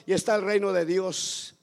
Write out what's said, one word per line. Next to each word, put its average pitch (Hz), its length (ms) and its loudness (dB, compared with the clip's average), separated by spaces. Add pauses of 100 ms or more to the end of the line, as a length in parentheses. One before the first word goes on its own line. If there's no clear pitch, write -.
y 180 60 0
está 202 240 2
el 208 60 2
reino 202 320 0
de 175 120 2
Dios. 180 760 -4